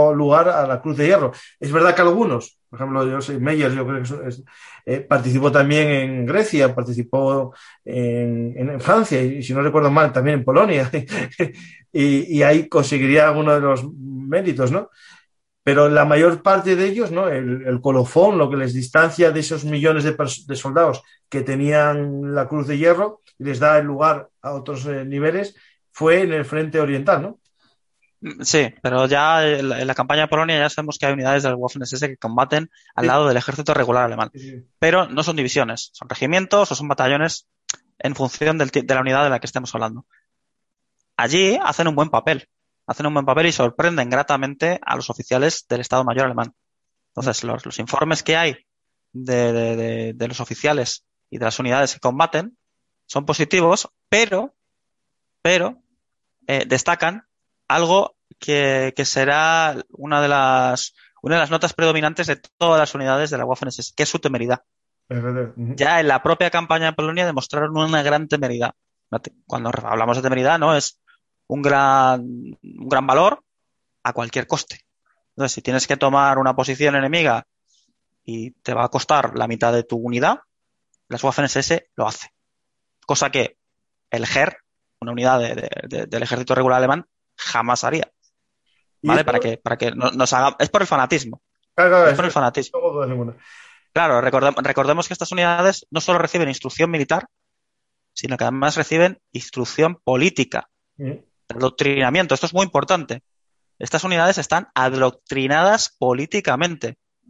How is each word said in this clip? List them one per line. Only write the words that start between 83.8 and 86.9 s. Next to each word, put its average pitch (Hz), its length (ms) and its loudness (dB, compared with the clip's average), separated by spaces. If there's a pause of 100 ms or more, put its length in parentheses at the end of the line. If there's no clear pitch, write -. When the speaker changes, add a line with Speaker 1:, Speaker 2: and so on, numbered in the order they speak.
Speaker 2:
el 117 140 -4
Heer, 127 340 -2 (440)
una 117 100 -10
unidad 123 280 2
de, 117 160 -4
de, - 140 -8 (180)
de, 113 180 -8
del 117 180 -6
ejército 123 320 -2
regular 127 220 2
alemán, 135 280 0 (300)